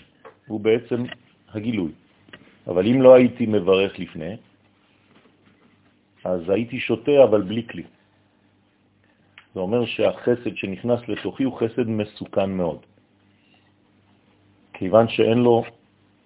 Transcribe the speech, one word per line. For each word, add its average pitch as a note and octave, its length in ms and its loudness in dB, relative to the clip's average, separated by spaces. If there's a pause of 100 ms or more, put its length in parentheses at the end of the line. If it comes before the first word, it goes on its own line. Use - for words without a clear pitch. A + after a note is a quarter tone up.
(480)
הוא G#2+ 120 -8
בעצם A#2 440 -2 (460)
הגילוי. G#2+ 420 -6 (760)
אבל F#2 200 0
אם C3 140 2
לא B2+ 120 10
הייתי B2 320 6
מברך F#2+ 540 0
לפני, F2 360 -12 (1900)
אז F2+ 260 -6
הייתי A#2 300 -4
שותה C3+ 440 2
אבל G#2+ 180 4
בלי A2 260 -8
כלי. E2+ 160 -16 (1700)
זה - 60 -10
אומר A2 260 -2
שהחסד A2 680 -2
שנכנס A2+ 520 -4
לתוכי G#2 360 -6
הוא B2+ 160 -4
חסד A2+ 280 -4
מסוכן G#2 600 -4
מאוד. F2 300 -4 (1900)
כיוון G#2+ 360 2
שאין A2 280 0
לו A#2+ 260 2 (640)